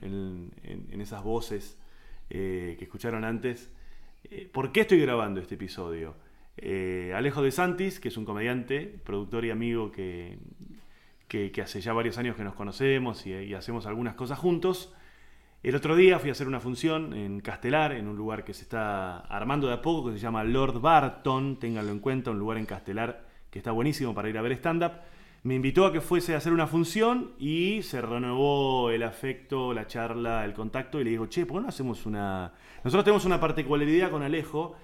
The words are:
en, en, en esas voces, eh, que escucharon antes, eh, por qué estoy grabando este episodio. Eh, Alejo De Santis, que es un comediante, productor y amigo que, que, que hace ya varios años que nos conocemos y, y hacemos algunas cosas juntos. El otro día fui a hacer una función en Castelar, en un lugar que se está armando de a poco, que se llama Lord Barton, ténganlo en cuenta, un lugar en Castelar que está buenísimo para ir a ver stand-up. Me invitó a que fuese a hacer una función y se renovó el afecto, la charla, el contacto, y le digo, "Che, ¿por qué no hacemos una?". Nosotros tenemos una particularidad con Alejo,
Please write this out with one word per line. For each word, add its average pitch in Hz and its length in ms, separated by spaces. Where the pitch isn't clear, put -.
en, 95 500
en, 95 280
en 98 100
esas 101 220
voces, 110 560
eh, 90 480
que - 80
escucharon 113 380
antes, 117 480
eh, 190 260
por 135 200
qué 214 100
estoy 202 180
grabando 113 400
este 87 160
episodio. 85 600
Eh, 92 580
Alejo 139 260
De 135 100
Santis, 180 480
que 120 100
es - 80
un 110 80
comediante, 120 760
productor 104 420
y 113 60
amigo 113 400
que, 90 460
que, 101 240
que - 100
hace 127 200
ya 117 120
varios 117 240
años 120 180
que 110 80
nos 98 120
conocemos 127 680
y, 98 80
y 98 200
hacemos 110 320
algunas 110 300
cosas 131 220
juntos. 175 560
El 127 120
otro 151 200
día 180 240
fui 147 100
a 131 40
hacer 131 140
una 135 120
función 156 540
en 101 260
Castelar, 139 540
en 107 140
un 104 100
lugar 107 260
que 101 100
se - 100
está 101 560
armando 131 480
de 120 60
a 117 80
poco, 156 280
que 113 80
se 101 40
llama 113 220
Lord 127 360
Barton, 135 800
ténganlo 110 320
en 104 80
cuenta, 127 320
un 104 80
lugar 110 180
en 110 80
Castelar 107 600
que 98 100
está 117 120
buenísimo 123 420
para 104 160
ir 110 80
a 110 40
ver 120 120
stand-up. 170 380
Me 131 120
invitó 135 300
a 190 80
que 160 80
fuese 170 320
a 156 40
hacer 165 160
una 165 140
función 220 680
y 175 460
se 131 180
renovó 127 880
el 117 140
afecto, 127 720
la 110 100
charla, 117 580
el 101 100
contacto, 127 460
y 135 40
le 113 80
digo, 113 160
"Che, 170 180
¿por 170 120
qué 214 60
no 269 60
hacemos 123 380
una?". 98 440
Nosotros 190 200
tenemos 202 220
una 180 140
particularidad 156 720
con 151 140
Alejo, 151 600